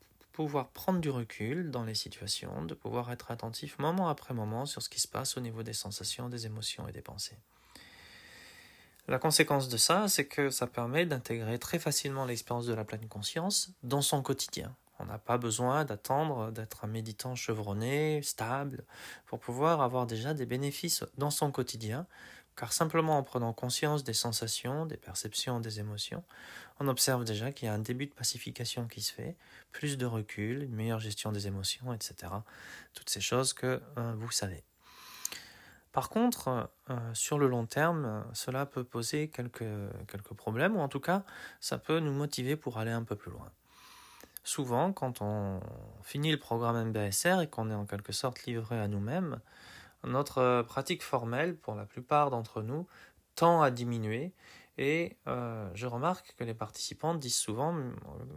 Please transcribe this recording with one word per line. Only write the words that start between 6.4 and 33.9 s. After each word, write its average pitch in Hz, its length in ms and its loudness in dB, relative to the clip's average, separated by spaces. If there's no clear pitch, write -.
émotions 110 420 -6
et - 40 -8
des - 100 -10
pensées. - 360 -10
La 131 120 2
conséquence 143 500 6
de 117 80 0
ça, 196 300 6
c'est - 200 4
que 139 220 2
ça 123 160 0
permet 123 400 2
d'intégrer 120 540 0
très 170 200 -2
facilement 139 460 0
l'expérience 120 420 -2
de 117 60 2
la 110 120 -2
pleine 110 220 -8
conscience 165 640 0
dans 139 180 2
son 139 200 4
quotidien. - 540 -2
On 95 60 -6
n'a 107 120 -6
pas 117 200 0
besoin 123 460 2
d'attendre 127 680 0
d'être 110 320 -8
un 107 40 -2
méditant 110 460 -4
chevronné, 123 880 0
stable, 135 600 -2
pour - 140 -6
pouvoir 147 420 4
avoir 123 240 4
déjà 117 280 0
des 135 120 -2
bénéfices 135 580 0
dans 147 140 2
son 143 200 2
quotidien, 120 540 -2
car - 160 -4
simplement 160 440 4
en 135 60 4
prenant 117 300 0
conscience 143 500 2
des 117 100 -2
sensations, 123 720 0
des 156 120 -6
perceptions, 113 640 -4
des 107 180 -4
émotions, 104 460 -6
on 139 80 2
observe 127 340 4
déjà 113 300 -2
qu'il 123 140 -4
y - 20 2
a 107 40 2
un 104 60 2
début 123 280 -2
de 143 60 -14
pacification 120 720 -4
qui 113 160 -10
se - 120 -2
fait, - 240 -8
plus 143 260 -4
de 127 80 0
recul, 113 580 -2
une 123 120 -4
meilleure 113 240 0
gestion 107 320 -4
des 101 160 -2
émotions, 98 460 -2
et 110 80 -6
cetera. - 420 -6
Toutes - 160 -12
ces 104 120 0
choses 127 320 2
que, 127 280 0